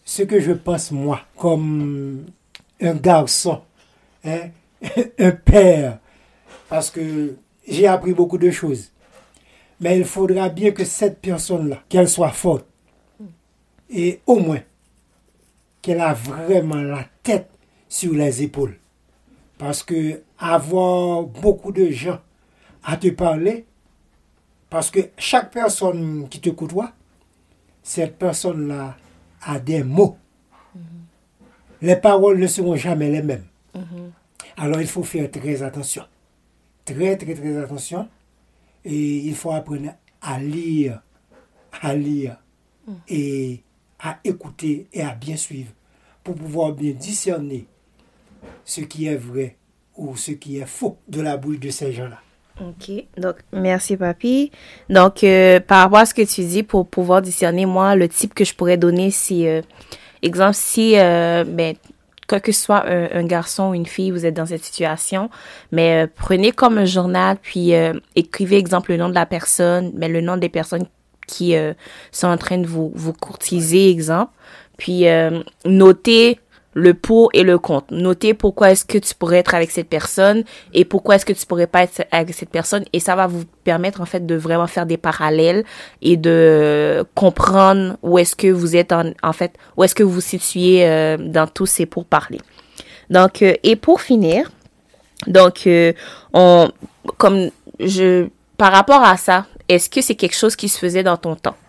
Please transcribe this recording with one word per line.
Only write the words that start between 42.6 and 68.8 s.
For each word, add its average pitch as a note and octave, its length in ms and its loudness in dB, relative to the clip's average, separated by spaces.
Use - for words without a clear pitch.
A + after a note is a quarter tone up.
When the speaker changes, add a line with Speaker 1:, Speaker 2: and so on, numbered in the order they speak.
Speaker 2:
Mhm. G3+ 60 -16
Speaker 1:
et C3+ 520 -8
à D#3+ 240 -14
écouter D#3 680 -10
et F3 100 -10
à C#3 120 -10
bien C#3 220 -14
suivre C3 340 -14
pour F3+ 100 -12
pouvoir D#3 380 -6
bien C#3+ 200 -6
discerner C#3+ 760 -10
ce - 160 -12
qui D#3 260 -10
est D3+ 100 -6
vrai B2 400 -10
ou C3+ 200 -14
ce D3+ 160 -12
qui C#3+ 260 -14
est C3+ 80 -14
faux - 320 -10
de D3 120 -10
la D3 160 -6
bouche C#3+ 240 -8
de C#3 100 -10
ces C3+ 220 -8
gens-là. A#2+ 260 -14
Speaker 2:
OK, F3 320 -16
donc F3+ 180 -6
merci, F#3 460 -4
papy. A#3+ 520 -2
Donc, F#3+ 360 4
euh, F#3 360 6
par F#3+ 220 6
rapport G3 160 6
à A3+ 80 8
ce - 80 -6
que A3+ 80 0
tu G3+ 200 -4
dis, F3+ 200 -4
pour G3 240 -2
pouvoir F3+ 340 0
discerner, F#3 460 -2
moi, F#3+ 300 2
le F3+ 120 2
type - 240 -6
que G3+ 140 0
je - 80 -8
pourrais F3 240 0
donner, F3 320 2
c'est, E3+ 360 -2
euh, D#3+ 140 -2
exemple, F#3 320 2
si, A3 440 2
euh, E3+ 480 2
ben, E3 280 -4
quoi G3+ 140 -2
que G#3+ 120 -2
ce - 100 -2
soit - 260 0
un, F3 240 -2
un E3+ 140 -4
garçon F3 440 -4
ou F#3 40 -4
une E3+ 100 -4
fille, F#3+ 260 -6
vous F3 140 -6
êtes E3 80 0
dans D#3+ 140 -6
cette E3 180 -10
situation, F#3 640 -6
mais, E3 340 2
euh, - 100 -4
prenez G3 360 2
comme A#3 280 2
un G3 80 2
journal, F#3 560 0
puis, F3 320 0
euh, E3 180 2
écrivez, F#3 420 0
exemple, F3+ 340 0